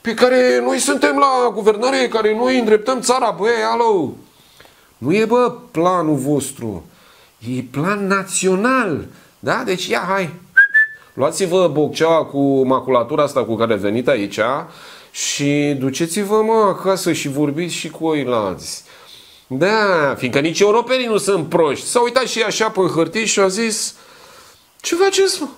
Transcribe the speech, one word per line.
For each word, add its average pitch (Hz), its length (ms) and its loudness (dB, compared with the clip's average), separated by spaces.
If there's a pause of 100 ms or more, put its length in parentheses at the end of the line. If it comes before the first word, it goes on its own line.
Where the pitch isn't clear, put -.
Pe 226 140 -4
care 247 480 4
noi 262 160 0
suntem 285 400 0
la 262 360 4
guvernare, 226 540 2
care 214 280 0
noi 254 220 2
îndreptăm 214 420 0
țara, 247 380 0
băi, 208 120 0 (220)
alo. 214 400 0 (880)
Nu 135 160 0
e, 220 100 2
bă, 233 280 2 (180)
planul 165 460 0
vostru. 120 680 -4 (720)
E 123 40 -4 (100)
plan 196 360 -4
național, 190 1000 0 (340)
da? 185 260 -2
Deci, 285 220 -4
ia, 226 220 -2
hai. 190 220 -2 (840)
Luați-vă 170 580 2
boccea 151 520 2
cu 139 420 2
maculatura 127 560 0
asta 135 220 0
cu 110 120 -2
care 113 180 2
venit 104 340 -2
aici 101 300 0 (720)
și 147 680 -2
duceți-vă, 170 640 -2
mă, 220 260 2
acasă 185 440 0
și 151 160 -4
vorbiți 147 460 -2
și - 160 -10
cu - 160 -6
ăilalți.” 120 760 -2 (640)
Da, 170 720 0
fiindcă 131 240 -2
nici 160 200 -2
europenii 240 460 2
nu 220 100 0
sunt 190 320 0
proști. 160 380 0
S-au 240 180 2
uitat 240 220 0
și 220 160 -2
așa 220 260 0
pe 190 120 -2
hârtii 165 460 0
și 208 140 0
au 190 80 4
zis, 214 460 -4 (840)
„Ce - 140 -4
faceți, 381 480 2
mă?” 277 160 -8